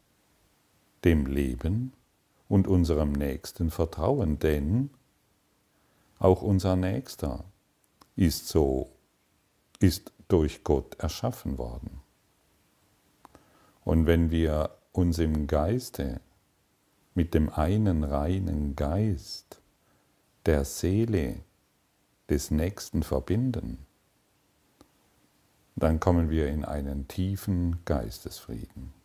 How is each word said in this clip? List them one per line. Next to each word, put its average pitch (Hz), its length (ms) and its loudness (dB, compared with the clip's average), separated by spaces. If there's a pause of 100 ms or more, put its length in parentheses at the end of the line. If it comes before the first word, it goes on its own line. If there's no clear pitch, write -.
(1040)
dem 76 220 6
Leben 71 680 -2 (560)
und 95 180 4
unserem 80 460 2
Nächsten 71 580 -4
vertrauen, 85 680 0
denn 80 500 0 (1300)
auch 92 220 6
unser 95 360 2
Nächster - 680 -4 (720)
ist 85 320 2
so, 69 420 2 (880)
ist - 340 2 (160)
durch 78 360 2
Gott - 340 0
erschaffen - 600 -6
worden. 60 420 -10 (1800)
Und 82 220 4
wenn 82 240 4
wir 78 400 0 (220)
uns 87 260 0
im 78 280 0
Geiste 76 720 -2 (960)
mit 85 200 0
dem 76 160 4
einen 85 540 2
reinen 73 720 -2
Geist 82 840 -4 (880)
der 73 180 4
Seele 92 760 -2 (880)
des 71 220 -2
Nächsten 80 520 -2
verbinden, - 840 -4 (1900)
dann 78 220 2
kommen 82 320 2
wir 78 180 0
in 76 160 -4
einen 71 440 -6
tiefen 92 760 -2
Geistesfrieden. 64 1080 -8 (120)